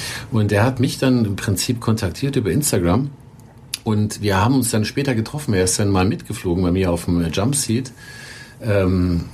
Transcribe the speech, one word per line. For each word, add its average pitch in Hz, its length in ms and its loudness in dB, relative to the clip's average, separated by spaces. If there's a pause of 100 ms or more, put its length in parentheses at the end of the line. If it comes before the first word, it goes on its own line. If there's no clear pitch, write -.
(300)
Und 104 220 2
er 104 120 4
hat 127 160 0
mich - 180 0
dann 127 260 4
im 98 100 0
Prinzip 110 460 -2
kontaktiert 110 560 -2
über 107 160 0
Instagram. 117 580 2 (760)
Und 107 380 0
wir 101 180 0
haben 120 140 4
uns 123 160 2
dann 110 140 2
später 135 320 -2
getroffen. 113 380 -4
Er 92 100 4
ist - 160 0
dann 101 80 2
mal 95 160 4
mitgeflogen 92 580 -2
bei 90 80 2
mir 92 220 2
auf 85 140 -2
dem 85 260 2
Jumpseat, 120 580 -2 (720)
ähm, 92 720 2